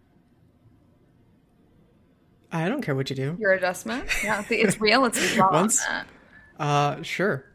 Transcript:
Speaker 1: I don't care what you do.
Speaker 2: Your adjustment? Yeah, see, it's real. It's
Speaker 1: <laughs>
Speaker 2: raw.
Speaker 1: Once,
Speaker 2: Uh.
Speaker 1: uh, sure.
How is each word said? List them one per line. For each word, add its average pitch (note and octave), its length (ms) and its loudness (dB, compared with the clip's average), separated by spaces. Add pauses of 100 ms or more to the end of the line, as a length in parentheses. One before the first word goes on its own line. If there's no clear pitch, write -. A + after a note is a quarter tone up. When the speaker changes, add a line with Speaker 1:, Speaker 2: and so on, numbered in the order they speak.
(2500)
Speaker 1:
I E3 180 -2
don't C#4 140 -2
care D3+ 120 -2
what C3+ 160 -2
you C#3 60 -6
do. C#3 220 -4
Speaker 2:
Your G3 140 2
adjustment? F#3+ 540 -4 (180)
Yeah, G#3 200 -2
see, A#3 120 -2
it's G3+ 240 2
real. A3 240 4
It's A#3+ 320 0
Speaker 1:
<laughs> - 0 -
Speaker 2:
raw. F#3+ 160 4
Speaker 1:
Once, F#3+ 340 2
Speaker 2:
Uh. - 180 -4 (540)
Speaker 1:
uh, D3 440 0
sure. E3+ 420 -4 (100)